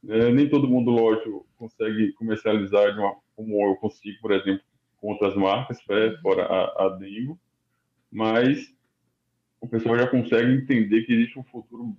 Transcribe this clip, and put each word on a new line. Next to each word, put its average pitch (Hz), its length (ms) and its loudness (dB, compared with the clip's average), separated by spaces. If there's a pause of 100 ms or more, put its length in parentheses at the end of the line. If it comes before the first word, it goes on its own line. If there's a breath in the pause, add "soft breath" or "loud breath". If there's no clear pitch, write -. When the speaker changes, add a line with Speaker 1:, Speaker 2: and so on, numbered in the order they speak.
Speaker 1:
É, 117 240 2
nem 143 160 4
todo 143 200 2
mundo, 123 220 2
lógico, 110 560 0 (100)
consegue 110 580 -4
comercializar 104 760 0
de 104 60 -8
uma, 101 160 -2 (220)
como 107 320 -2
eu 95 80 2
consigo, 104 440 -8
por 107 120 -2
exemplo, 98 300 0 (380)
com 104 80 -8
outras 101 260 -2
marcas, 101 440 -2 (100)
né, 107 220 2
Speaker 2:
Uhum. 92 120 -12
Speaker 1:
fora 92 220 0
a, 92 420 0
a - 40 2
Dengo, 104 460 -10 (720)
mas 117 640 0 (880)
o 117 60 -16
pessoal 117 320 -2
já 127 80 2
consegue 120 460 2
entender 113 500 2
que 120 100 -2
existe 117 260 0
um 131 60 -14
futuro, 117 540 -14